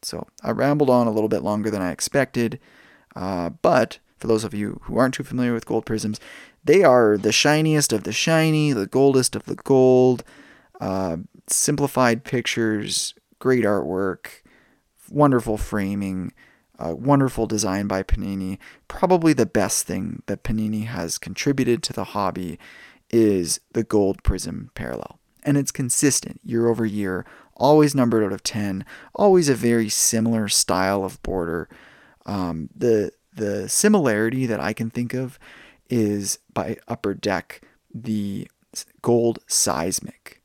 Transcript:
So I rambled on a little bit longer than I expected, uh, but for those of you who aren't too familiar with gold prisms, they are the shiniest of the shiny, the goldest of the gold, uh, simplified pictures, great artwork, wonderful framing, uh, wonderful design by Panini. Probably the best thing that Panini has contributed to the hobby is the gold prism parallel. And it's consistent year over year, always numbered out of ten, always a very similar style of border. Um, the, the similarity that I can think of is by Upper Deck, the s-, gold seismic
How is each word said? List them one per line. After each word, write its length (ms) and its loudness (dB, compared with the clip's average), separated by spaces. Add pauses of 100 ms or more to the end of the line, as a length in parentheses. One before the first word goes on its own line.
So 260 -10 (160)
I 80 -4
rambled 380 2
on 180 4
a 40 0
little 180 0
bit 140 -2
longer 260 -2
than 120 -4
I 100 -2
expected, 680 -2 (560)
uh, 340 -4
but 500 0 (180)
for 100 -12
those 160 2
of 100 -8
you 300 -6
who 140 -6
aren't 160 2
too 100 -10
familiar 300 -4
with 120 -6
gold 200 -2
prisms, 340 -6 (440)
they 200 4
are 340 6
the 140 0
shiniest 600 2
of 100 -2
the 80 -6
shiny, 600 2
the 140 -2
goldest 480 4
of 100 -8
the 100 -6
gold, 680 4 (580)
uh, 360 -4 (300)
simplified 760 0
pictures, 920 -4 (260)
great 240 2
artwork, 760 -2 (680)
wonderful 480 2
framing, 760 -6 (460)
uh, 160 -6
wonderful 520 2
design 400 -2
by 160 -2
Panini. 560 -4 (280)
Probably 460 2
the 120 2
best 420 -2
thing 400 -8
that 160 -6
Panini 420 -2
has 320 -6
contributed 680 -2
to 100 -8
the 100 -6
hobby 560 -4 (500)
is 500 2 (140)
the 100 -2
gold 400 0
prism 520 -4
parallel. 440 -10 (240)
And 140 0
it's 140 -4
consistent 720 -2
year 240 0
over 180 0
year, 400 -4 (300)
always 400 4
numbered 280 2
out 100 -2
of 100 -10
ten, 420 -6 (300)
always 340 4
a 60 4
very 340 0
similar 600 0
style 540 0
of 200 -10
border. 460 -4 (560)
Um, 500 -6
the, 360 2 (220)
the 360 -6
similarity 760 2
that 140 -2
I 140 -2
can 160 -6
think 240 -6
of 260 -8 (500)
is 480 0 (160)
by 240 -4 (100)
Upper 260 -6
Deck, 480 -6 (300)
the 560 -6 (260)
s-, 120 -12 (160)
gold 460 2
seismic 960 -4